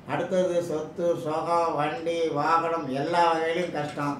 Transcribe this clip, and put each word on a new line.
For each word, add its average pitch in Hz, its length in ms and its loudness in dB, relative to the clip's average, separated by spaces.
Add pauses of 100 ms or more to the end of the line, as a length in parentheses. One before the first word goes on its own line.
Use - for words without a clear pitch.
(120)
அடுத்தது 175 440 2 (120)
சொத்து, 156 380 -4 (180)
சுகம், 160 540 0
வண்டி, 165 380 -2 (220)
வாகனம் 165 480 2 (140)
எல்லா 170 300 2
வகையிலும் 165 460 0
கஷ்டம். 147 440 -4